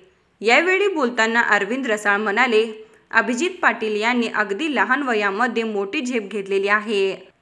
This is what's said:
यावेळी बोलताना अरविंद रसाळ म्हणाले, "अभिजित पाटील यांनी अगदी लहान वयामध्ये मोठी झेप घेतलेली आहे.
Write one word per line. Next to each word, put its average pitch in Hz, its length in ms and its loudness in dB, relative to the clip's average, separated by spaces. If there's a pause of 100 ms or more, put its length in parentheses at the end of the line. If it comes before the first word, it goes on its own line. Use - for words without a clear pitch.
(420)
यावेळी 339 460 4
बोलताना 233 540 0
अरविंद 214 460 0
रसाळ 208 300 0
म्हणाले, 220 680 0 (260)
"अभिजित 240 380 0 (120)
पाटील 220 400 0
यांनी 233 260 0
अगदी 214 480 -4
लहान 233 280 2
वयामध्ये 220 600 0
मोठी 208 380 -4
झेप 240 300 -4
घेतलेली 196 360 -2
आहे. 202 480 0 (260)